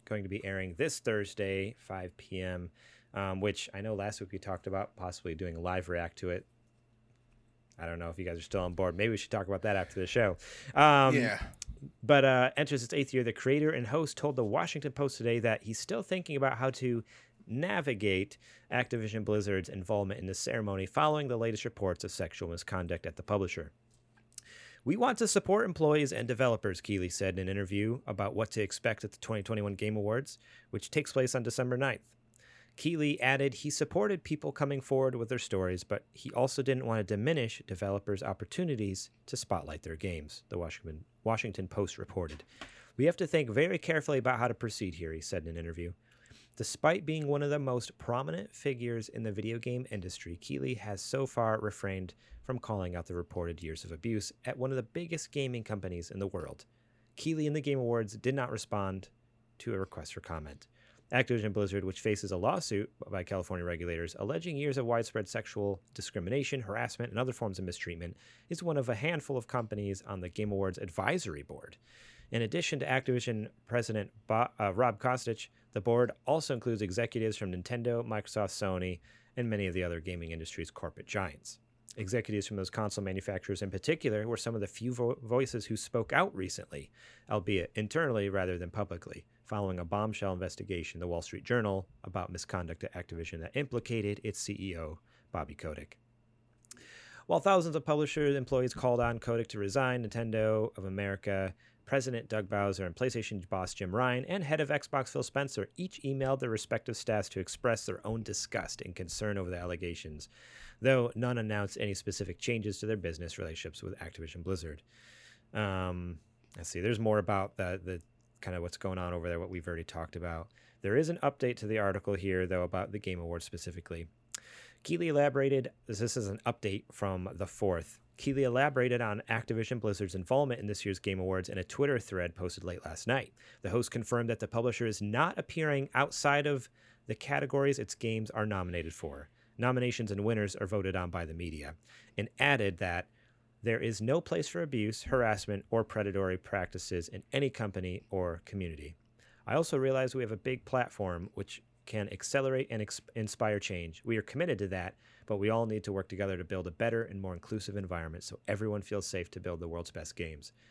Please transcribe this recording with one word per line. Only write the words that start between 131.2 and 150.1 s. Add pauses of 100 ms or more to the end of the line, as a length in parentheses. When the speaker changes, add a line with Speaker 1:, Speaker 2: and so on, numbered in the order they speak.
Speaker 1:
Awards
in
a
Twitter
thread
posted
late
last
night. (300)
The
host
confirmed
that
the
publisher
is
not
appearing
outside
of (380)
the
categories
its
games
are
nominated
for. (260)
Nominations
and
winners
are
voted
on
by
the
media, (420)
and (120)
added
that (560)
there
is
no
place
for
abuse,
harassment,
or
predatory
practices
in (100)
any
company
or
community. (500)
"I
also
realize